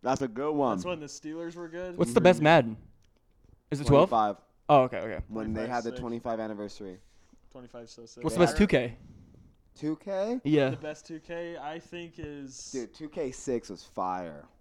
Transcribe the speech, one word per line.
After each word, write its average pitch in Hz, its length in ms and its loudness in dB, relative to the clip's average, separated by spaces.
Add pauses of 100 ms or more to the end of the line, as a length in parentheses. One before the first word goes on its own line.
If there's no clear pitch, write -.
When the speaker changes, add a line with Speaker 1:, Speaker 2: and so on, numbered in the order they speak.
Speaker 1:
That's 123 200 0
a 135 60 -4
good 131 240 -4
one. 135 240 2
Speaker 2:
That's 90 100 -6
when 175 140 -6
the 151 60 -14
Steelers 165 500 -12
were 175 120 -12
good. 175 300 -12
Speaker 3:
What's 139 140 2
the 127 80 8
best 175 180 8
Speaker 1:
Mm-hmm. 151 60 0
Speaker 3:
Madden? 139 320 6 (920)
Is 143 100 -6
it 143 60 -4
twelve? 156 240 8
Speaker 1:
Twenty-five. 107 260 2 (320)
Speaker 3:
Oh, 147 140 8
okay, - 160 -2
okay. 92 300 -6
Speaker 1:
When 110 240 -6
they 110 140 -4
had 120 180 -4
the 117 60 -4
Speaker 2:
Twenty-five 123 40 -8
sick. 127 60 -10
Speaker 1:
twenty-five 117 400 -6
anniversary. 104 580 -10 (520)
Speaker 2:
Twenty-five 120 400 -18
so 117 160 -20
sick. 120 180 -18
Speaker 3:
What's 156 120 -2
the 175 40 2
Speaker 1:
They 175 60 6
Speaker 3:
best - 120 0
Speaker 1:
had - 0 -
Speaker 3:
two 202 80 6
K? 127 300 0 (840)
Speaker 1:
two 156 180 -4
K? 202 480 -6
Speaker 3:
Yeah. - 260 4
Speaker 2:
The 151 60 -6
best 151 300 -12
two 165 140 -14
K, 170 400 -10
I 156 180 -10
think, 170 400 -14
is 143 540 -14
Speaker 1:
Dude, 120 220 -10
two 156 140 -14
K 151 220 -6
six 123 400 -4
was 92 120 -12
fire. 90 600 -8 (160)